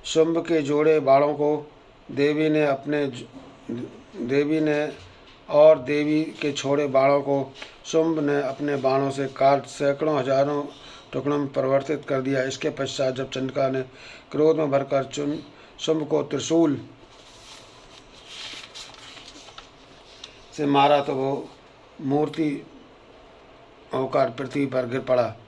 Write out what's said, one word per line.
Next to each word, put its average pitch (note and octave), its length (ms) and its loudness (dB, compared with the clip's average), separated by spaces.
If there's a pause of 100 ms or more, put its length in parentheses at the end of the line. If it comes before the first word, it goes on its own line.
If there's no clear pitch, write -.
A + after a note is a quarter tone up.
शुंभ D#3+ 320 2
के E3 240 0
जोड़े D3+ 380 2
बाणों C#3+ 340 4
को D3 380 -2 (400)
देवी D3+ 380 2
ने D3+ 160 2
अपने C#3+ 420 -2
ज-, B2 180 -10 (920)
देवी C#3+ 440 -2
ने D3+ 320 -2 (580)
और D3+ 300 8
देवी D3 440 0
के - 280 -4
छोड़े C#3+ 360 0
बाणों C#3 340 4
को C#3 320 -2 (320)
शुंभ D#3+ 340 2
ने C#3+ 220 0
अपने C#3+ 340 -4
बाणों C3+ 360 0
से C3+ 160 -4
काट C#3 380 2
सैकड़ों C#3+ 540 0
हजारों C#3 460 0 (480)
टुकड़ों C#3+ 240 -2
में C#3 160 -4
परिवर्तित C#3 560 0
कर C3+ 120 0
दिया। C3 220 0
इसके C3+ 260 -4
पश्चात C3 460 -4
जब C3 140 -6
चंडिका C3 400 -2
ने C3 120 -2 (500)
क्रोध D3+ 260 4
में D3+ 140 -2
भरकर C#3 320 0
चुन-, D3 360 -6 (400)
शुंभ D#3 280 -2
को D3 160 0
त्रिशूल D#3+ 580 0 (3750)
से D3+ 80 -2
मारा C#3+ 360 6
तो C#3+ 140 -4
वो C3+ 340 -4 (520)
मूर्ति D3 640 -2 (1300)
होकर C3 360 0
पृथ्वी C#3 360 -4
पर C3 200 -2
गिर B2 140 -4
पड़ा। A#2+ 360 0 (120)